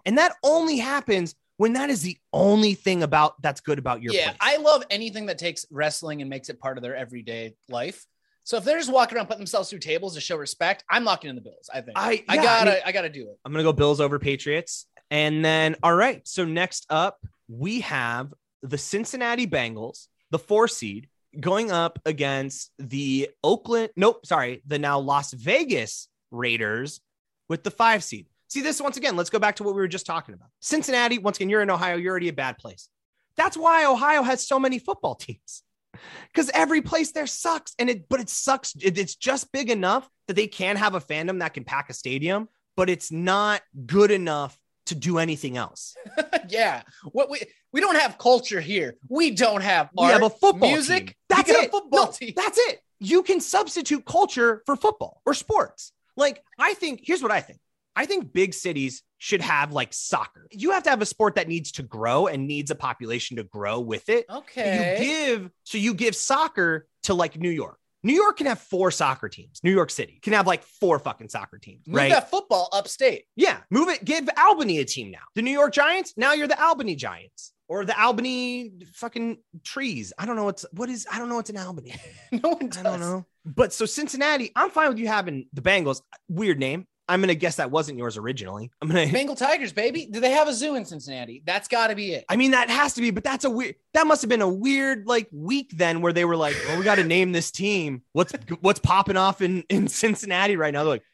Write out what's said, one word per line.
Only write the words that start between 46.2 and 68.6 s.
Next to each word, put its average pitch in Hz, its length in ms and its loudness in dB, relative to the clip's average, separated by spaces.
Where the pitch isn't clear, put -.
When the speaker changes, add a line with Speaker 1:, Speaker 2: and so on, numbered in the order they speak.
Speaker 2:
Yeah. 208 320 0
What 269 160 0
we, 285 100 -8
we 269 80 -2
don't 370 160 4
have 285 220 2
culture 240 420 4
here. 160 360 -4
We 294 240 0
don't 208 300 2
have 180 360 2
Speaker 1:
We 175 100 4
have 196 140 8
Speaker 2:
art, 220 120 4
Speaker 1:
a - 20 -18
football 254 340 6
Speaker 2:
music. 311 360 2
Speaker 1:
team. - 100 -18
That's 381 180 4
Speaker 2:
We 403 80 8
got - 80 8
Speaker 1:
it. 508 60 0
Speaker 2:
a - 20 -14
football 381 360 2
Speaker 1:
No, - 40 -6
Speaker 2:
team. 233 240 -12
Speaker 1:
that's 403 220 -2
it. 480 240 2
You 311 240 4
can 370 160 2
substitute 320 640 -2
culture 240 600 2
for 285 100 0
football - 500 -2
or 277 80 2
sports. - 600 -2
Like, 277 260 0
I 349 140 2
think, 294 320 -6
here's 320 180 0
what 214 80 0
I 190 80 2
think. - 200 -14
I 254 100 0
think 311 280 -4
big 185 200 2
cities 139 500 -6
should - 220 -2
have, 147 320 0
like, 131 220 -4
soccer. - 580 -6
You 233 200 -2
have 381 120 0
to 320 60 2
have 240 120 2
a 208 40 -2
sport 208 300 0
that 170 120 -2
needs 165 260 -6
to 143 100 -10
grow 120 440 0
and 139 180 -4
needs 147 240 -6
a 151 60 -4
population 120 640 -8
to 113 80 -6
grow 104 340 -6
with 113 300 -6
it. 233 200 2
Speaker 2:
Okay. 196 680 -4
Speaker 1:
You 240 60 0
give, 185 140 -10
so - 140 -8
you 214 160 0
give 208 240 -2
soccer 190 680 0
to, 202 100 0
like, 170 240 0
New 175 120 -2
York. 135 280 -6
New 240 120 4
York 415 220 4
can 285 100 -2
have 233 120 -2
four 185 300 0